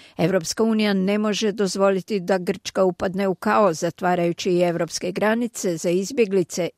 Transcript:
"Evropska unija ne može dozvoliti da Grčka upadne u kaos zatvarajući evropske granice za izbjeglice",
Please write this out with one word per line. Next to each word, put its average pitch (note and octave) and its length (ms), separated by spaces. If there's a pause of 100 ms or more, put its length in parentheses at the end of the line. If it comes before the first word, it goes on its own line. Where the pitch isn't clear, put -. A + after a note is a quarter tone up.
(180)
"Evropska F3 460
unija A3 300
ne G3 240
može G#3+ 340
dozvoliti G3 680
da F#3 180
Grčka F#3+ 460
upadne F#3 440
u F#3 80
kaos G#3 440
zatvarajući F3 800
evropske E3+ 520
granice G#3 680
za F3 120
izbjeglice", F#3+ 880